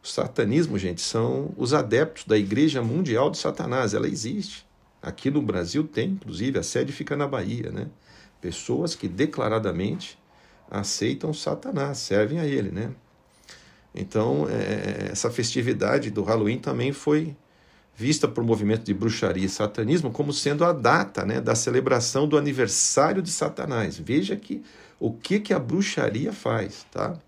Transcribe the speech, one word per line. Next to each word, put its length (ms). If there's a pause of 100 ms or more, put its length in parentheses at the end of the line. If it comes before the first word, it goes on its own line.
O 40
satanismo, 680
gente, 240
são 560
os 160
adeptos 520
da 120
Igreja 460
Mundial 480
de 80
Satanás. 560
Ela 120
existe. 560 (380)
Aqui 300
no 100
Brasil 420
tem, 260
inclusive, 500
a 40
sede 300
fica 240
na 100
Bahia, 440
né? 160 (520)
Pessoas 540
que 140
declaradamente 1120 (500)
aceitam 640
Satanás, 640
servem 420
a 60
ele, 260
né? 200 (1040)
Então, 540
é, 600
essa 200
festividade 800
do 120
Halloween 360
também 320
foi 420 (640)
vista 320
por 160
movimento 400
de 100
bruxaria 520
e 40
satanismo 640
como 220
sendo 320
a 80
data, 520
né, 140
da 160
celebração 720
do 100
aniversário 840
de 100
Satanás. 680
Veja 380
que, 260 (380)
o 140
que 260
que 140
a 40
bruxaria 760
faz, 580
tá? 260 (100)